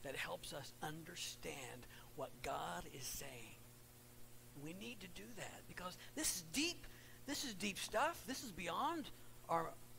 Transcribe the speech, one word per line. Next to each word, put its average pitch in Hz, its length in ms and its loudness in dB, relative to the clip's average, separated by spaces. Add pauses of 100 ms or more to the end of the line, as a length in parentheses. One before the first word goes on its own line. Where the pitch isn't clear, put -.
that 135 140 0
helps 170 380 0
us 139 180 -4 (100)
understand 156 1040 -4 (300)
what 135 140 0 (120)
God 170 420 2 (140)
is 127 60 -4
saying. 127 520 -4 (1080)
We 160 80 -2
need 220 280 -6
to 185 80 -6
do 196 280 -8
that - 320 -6
because 180 300 -4 (160)
this - 220 6
is 170 80 -2 (100)
deep, 330 320 4 (400)
this 285 180 2
is 247 80 2
deep 190 260 2
stuff. 302 480 6
This 262 180 0
is 233 60 -4
beyond 190 600 4 (400)
our, 165 200 8 (280)